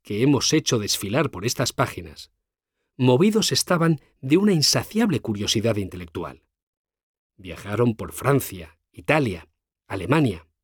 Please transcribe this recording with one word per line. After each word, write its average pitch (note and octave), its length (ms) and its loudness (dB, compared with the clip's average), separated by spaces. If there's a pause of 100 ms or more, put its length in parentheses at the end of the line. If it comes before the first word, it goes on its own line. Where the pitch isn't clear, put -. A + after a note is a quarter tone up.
que G#2+ 200 -4
hemos C#3 300 2
hecho D3 260 2
desfilar G#2 520 -2
por F#2 140 -10
estas B2 280 -4
páginas, - 580 -6 (640)
movidos D#3 560 4
estaban E3 480 2 (200)
de C3+ 160 2
una G#3 160 4
insaciable D#3+ 680 0
curiosidad G#2 560 -2
intelectual. F2+ 680 -10 (920)
Viajaron G#2 580 -2
por F#2 180 -10
Francia, A#2+ 640 -2 (140)
Italia, C3+ 560 -2 (380)
Alemania, G#2 600 0 (180)